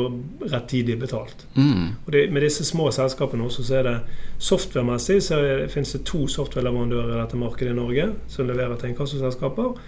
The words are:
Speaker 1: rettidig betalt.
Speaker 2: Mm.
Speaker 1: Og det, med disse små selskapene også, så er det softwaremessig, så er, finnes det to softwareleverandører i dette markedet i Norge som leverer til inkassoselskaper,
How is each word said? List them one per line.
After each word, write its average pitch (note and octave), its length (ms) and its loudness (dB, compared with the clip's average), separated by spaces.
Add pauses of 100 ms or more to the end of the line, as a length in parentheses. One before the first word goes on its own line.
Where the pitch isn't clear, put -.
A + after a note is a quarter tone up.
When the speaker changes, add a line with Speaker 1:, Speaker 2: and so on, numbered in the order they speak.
(400)
Speaker 1:
rettidig B2 600 0
betalt. A#2+ 460 -8 (100)
Speaker 2:
Mm. A2+ 400 4 (100)
Speaker 1:
Og D#3 60 -4
det, C#3+ 180 6
med C#3+ 160 2
disse D3 180 0
små D#3 280 2
selskapene C3 560 0
også, - 180 -2
så C3 140 4
er B2+ 80 4
det A#2+ 80 2 (420)
softwaremessig, D3 840 2
så D#3 180 2
er, C#3 280 2
finnes C3 240 -4
det C#3 120 -4
to D3 240 0
softwareleverandører A#2+ 880 0
i A#2 60 0
dette A#2 180 -4
markedet A#2+ 340 -2
i A#2+ 40 0
Norge B2 300 0 (200)
som C3+ 180 -4
leverer B2 320 -2
til B2 140 -4
inkassoselskaper, C#3 800 -2 (140)